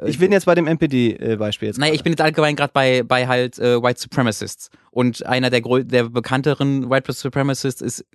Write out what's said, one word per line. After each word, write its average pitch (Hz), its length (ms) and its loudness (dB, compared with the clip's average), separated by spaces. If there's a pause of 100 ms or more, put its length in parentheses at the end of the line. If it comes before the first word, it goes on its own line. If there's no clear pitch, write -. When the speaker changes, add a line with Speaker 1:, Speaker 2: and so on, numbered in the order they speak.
Speaker 1:
äh, - 80 -4
Speaker 2:
Ich 147 100 -4
bin 190 140 4
jetzt 190 140 2
bei 175 100 6
dem 170 100 2
N-P-D-Beispiel 117 1040 0
jetzt 107 100 -6
Speaker 1:
naja, 151 120 2
Speaker 2:
gerade. 156 60 0
Speaker 1:
ich - 60 -4
bin 170 100 0
jetzt 151 100 -2
allgemein 156 340 2
gerade 139 160 -2
bei, 127 300 4
bei 127 260 0
halt, 127 300 0
äh, 120 240 2
White 123 180 0
Supremacists. - 720 -4 (220)
Und 123 320 -2
einer 127 260 0
der 123 100 2
grö-, 123 240 0
der 120 240 2
bekannteren 131 840 -2
White 135 220 0
Supremacists 139 680 -4
ist - 240 -8 (100)